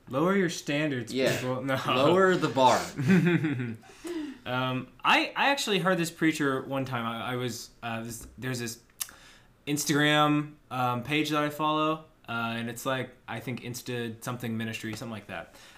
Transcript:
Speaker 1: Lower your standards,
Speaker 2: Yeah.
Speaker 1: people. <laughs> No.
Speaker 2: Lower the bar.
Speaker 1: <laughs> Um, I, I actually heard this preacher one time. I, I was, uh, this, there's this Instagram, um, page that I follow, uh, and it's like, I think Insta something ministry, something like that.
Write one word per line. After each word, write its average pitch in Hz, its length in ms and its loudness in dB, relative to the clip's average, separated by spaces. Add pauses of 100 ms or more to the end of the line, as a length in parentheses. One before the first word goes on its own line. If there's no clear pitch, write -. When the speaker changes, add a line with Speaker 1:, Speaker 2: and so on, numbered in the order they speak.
(100)
Speaker 1:
Lower 170 260 2
your 180 140 2
standards, 143 600 -2
Speaker 2:
Yeah. 127 220 2
Speaker 1:
people. 127 280 -4
<laughs> - 20 -6
No. 131 220 0
Speaker 2:
Lower 170 500 6
the 147 120 0
bar. 123 320 6 (160)
Speaker 1:
<laughs> 147 800 4 (720)
Um, 127 420 -2 (160)
I, 262 320 2
I 240 140 4
actually 240 300 0
heard 185 180 2
this 165 120 0
preacher 143 520 2
one 131 240 -4
time. 120 200 -4
I, 117 260 -4
I 127 40 -2
was, 123 320 -6 (140)
uh, 113 200 -6
this, 117 240 -12 (120)
there's 127 200 -6
this 117 200 -8 (920)
Instagram, 147 840 4 (180)
um, 123 320 -2
page 151 280 0
that 151 120 2
I 147 80 0
follow, 156 560 0 (200)
uh, 117 300 -4
and 117 140 -4
it's 120 160 -8
like, 131 240 -2 (180)
I 117 100 -8
think 117 240 -8
Insta 120 520 -6 (100)
something 120 320 -6
ministry, 110 380 -6
something 117 180 -10
like 101 140 -12
that. 87 280 -12 (220)